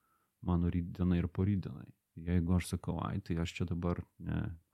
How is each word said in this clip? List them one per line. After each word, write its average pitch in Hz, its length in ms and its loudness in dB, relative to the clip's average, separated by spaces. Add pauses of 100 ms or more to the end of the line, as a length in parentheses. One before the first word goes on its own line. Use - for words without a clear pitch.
(440)
mano 87 240 4
rytdienai 87 540 2
ir 80 100 -2
porytdienai. 95 560 0 (280)
Jeigu 87 400 2
aš 87 180 2
sakau, 82 260 -4
„Ai, - 200 -2
tai 87 200 -4
aš 85 120 -2
čia - 120 -4
dabar 87 400 -2 (140)
ne, 82 400 -4 (140)